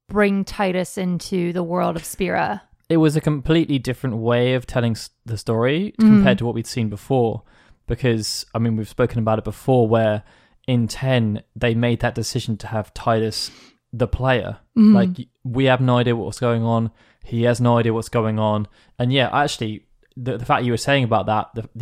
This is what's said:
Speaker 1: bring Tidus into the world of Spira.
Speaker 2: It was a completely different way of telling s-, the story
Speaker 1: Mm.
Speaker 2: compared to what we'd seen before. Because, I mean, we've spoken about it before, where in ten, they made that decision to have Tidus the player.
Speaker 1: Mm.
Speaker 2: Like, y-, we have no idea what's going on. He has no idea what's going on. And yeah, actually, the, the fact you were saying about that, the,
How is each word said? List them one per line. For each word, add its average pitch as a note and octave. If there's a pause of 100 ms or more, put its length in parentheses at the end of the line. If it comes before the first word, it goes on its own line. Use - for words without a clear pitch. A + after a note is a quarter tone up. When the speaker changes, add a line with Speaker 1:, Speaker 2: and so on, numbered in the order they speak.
Speaker 1:
bring G3
Tidus F#3
into F3+
the F3+
world F3
of D#3+
Spira. F3+ (260)
Speaker 2:
It E3
was D#3
a D3+
completely D3+
different B2
way A#2+
of B2
telling A#2+
s-, - (160)
the A2+
story C3
Speaker 1:
Mm. A3
Speaker 2:
compared G3+
to A#2
what A#2
we'd A2+
seen A2+
before. A2+ (460)
Because, -
I A2+
mean, A2+
we've A2
spoken A#2+
about A2
it -
before, A#2+
where A2 (440)
in A#2+
ten, A#2 (140)
they A2+
made A#2
that A#2
decision A2+
to -
have G#2+
Tidus A2 (440)
the A#2
player. A#2 (200)
Speaker 1:
Mm. G#3+
Speaker 2:
Like, F#3
y-, - (200)
we B2+
have B2+
no B2+
idea A#2+
what's G#2
going A#2
on. A2+ (320)
He A#2
has A#2+
no A#2+
idea A2+
what's A2+
going A2
on. G#2+ (320)
And B2
yeah, C3
actually, B2 (320)
the, B2+
the A#2
fact B2+
you A#2+
were A2
saying C#3
about G#2+
that, G#2+
the, A2+ (120)